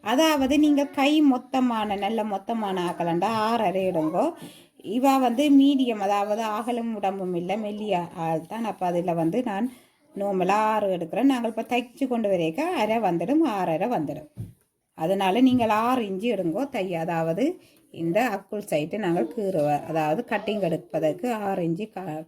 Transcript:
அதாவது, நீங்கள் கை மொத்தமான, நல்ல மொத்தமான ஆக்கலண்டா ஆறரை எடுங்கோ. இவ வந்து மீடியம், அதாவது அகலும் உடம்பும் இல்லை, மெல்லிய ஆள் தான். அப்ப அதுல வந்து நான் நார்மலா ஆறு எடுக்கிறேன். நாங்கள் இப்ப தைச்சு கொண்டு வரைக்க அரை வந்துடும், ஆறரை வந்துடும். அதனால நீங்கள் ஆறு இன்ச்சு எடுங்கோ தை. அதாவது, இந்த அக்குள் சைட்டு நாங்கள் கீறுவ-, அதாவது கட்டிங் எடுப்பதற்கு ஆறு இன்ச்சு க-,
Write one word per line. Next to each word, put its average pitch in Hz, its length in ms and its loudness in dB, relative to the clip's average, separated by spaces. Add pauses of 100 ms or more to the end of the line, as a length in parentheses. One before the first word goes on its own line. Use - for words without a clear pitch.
அதாவது, 285 580 2
நீங்கள் 285 300 4
கை 294 320 2
மொத்தமான, 247 720 2
நல்ல 214 280 -2
மொத்தமான 196 640 -4
ஆக்கலண்டா 170 340 0
ஆறரை 214 640 0
எடுங்கோ. 175 460 0 (440)
இவ 262 400 2
வந்து 262 340 2
மீடியம், 269 560 4
அதாவது 208 340 0
அகலும் 226 540 -4
உடம்பும் 190 400 -2
இல்லை, 180 220 -2
மெல்லிய 208 580 -4
ஆள் 165 320 -2
தான். 226 160 -8
அப்ப 190 220 -4
அதுல 175 280 0
வந்து 170 300 0
நான் 226 280 -2 (440)
நார்மலா 196 440 0 (140)
ஆறு 202 240 0
எடுக்கிறேன். 185 360 2
நாங்கள் 233 220 -2
இப்ப 233 220 -2
தைச்சு 247 300 -4
கொண்டு 226 220 -2
வரைக்க 165 300 0
அரை 240 400 0
வந்துடும், 202 440 2
ஆறரை 190 460 0
வந்துடும். 147 400 -4 (640)
அதனால 190 480 0
நீங்கள் 247 280 4
ஆறு 233 340 2
இன்ச்சு 196 320 -4
எடுங்கோ 190 340 -2
தை. 190 260 -4
அதாவது, 165 640 -2 (300)
இந்த 190 380 0
அக்குள் 202 400 -8
சைட்டு 170 280 -2
நாங்கள் 180 400 -2
கீறுவ-, 156 460 0
அதாவது 160 460 -2
கட்டிங் 214 300 -4
எடுப்பதற்கு 165 760 -2
ஆறு 196 300 -2
இன்ச்சு 170 260 -4
க-, 165 380 -10